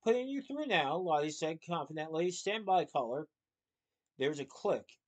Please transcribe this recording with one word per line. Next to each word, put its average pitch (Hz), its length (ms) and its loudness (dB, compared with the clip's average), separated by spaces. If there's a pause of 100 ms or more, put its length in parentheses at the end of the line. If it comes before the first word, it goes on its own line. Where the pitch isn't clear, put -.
Putting 247 260 2
you 277 140 -4
through 294 240 -6
now, 156 300 2
Lottie 156 340 2
said 160 360 -4
confidently. 160 640 -2
Stand 202 360 -4
by, 185 200 4
caller. 135 420 -2 (880)
There 135 120 2
was 143 100 -4
a 135 60 -6
click - 420 -2 (200)